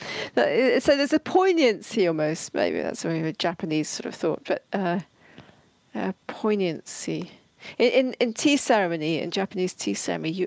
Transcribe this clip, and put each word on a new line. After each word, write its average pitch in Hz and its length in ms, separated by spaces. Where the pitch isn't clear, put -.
That, - 140
i-, 240 300
so 285 180
there's 277 160
a 311 60
poignancy 285 880
almost. 156 480
Maybe 85 260
that's - 240
a - 40
very 160 240
Japanese 160 560
sort - 180
of - 80
thought, - 320
but, - 260
uh, 185 280
a 190 200
poignancy. 180 1040
In, 240 120
in, 254 300
in 233 120
tea 285 240
ceremony, 170 640
in 170 120
Japanese 190 420
tea 202 200
ceremony, 170 360
you 185 160